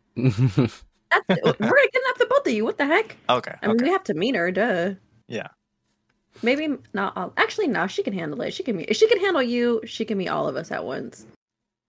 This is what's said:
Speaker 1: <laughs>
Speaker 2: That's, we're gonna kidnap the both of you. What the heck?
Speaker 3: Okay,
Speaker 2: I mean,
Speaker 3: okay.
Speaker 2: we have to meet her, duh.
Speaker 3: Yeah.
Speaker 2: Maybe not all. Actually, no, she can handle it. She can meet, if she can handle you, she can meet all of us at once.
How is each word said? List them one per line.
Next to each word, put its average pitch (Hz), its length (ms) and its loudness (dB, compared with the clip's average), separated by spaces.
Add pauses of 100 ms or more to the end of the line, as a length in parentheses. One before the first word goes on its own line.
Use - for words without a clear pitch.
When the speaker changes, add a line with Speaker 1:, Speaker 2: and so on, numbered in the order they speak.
Speaker 1:
<laughs> - 140 -18
Speaker 2:
That's, 123 1120 0
we're 175 260 2
gonna 508 380 4
kidnap 508 260 -2
the 494 100 4
both 554 180 2
of 277 60 2
you. 214 120 0
What 339 140 -4
the 277 80 2
heck? 370 300 0 (120)
Speaker 3:
Okay, - 340 0
Speaker 2:
I - 60 -2
mean, 226 80 4
Speaker 3:
okay. 247 100 2
Speaker 2:
we 330 60 2
have 370 120 0
to 202 100 -2
meet 220 200 0
her, 175 160 0
duh. 190 440 0 (340)
Speaker 3:
Yeah. 110 200 -8 (960)
Speaker 2:
Maybe 285 340 0 (180)
not 196 220 -4
all. 180 200 -6
Actually, 427 320 0
no, 185 180 0
she 403 160 -6
can 233 120 -4
handle 160 280 -6
it. - 120 -6
She 381 80 -10
can 220 140 -4
meet, - 140 -4
if 226 60 2
she 440 120 4
can 427 120 2
handle 359 220 2
you, 240 420 0
she 226 200 -6
can 214 140 -4
meet 180 100 -2
all 151 200 0
of 135 80 -4
us - 140 -8
at - 140 -4
once. - 420 -10 (640)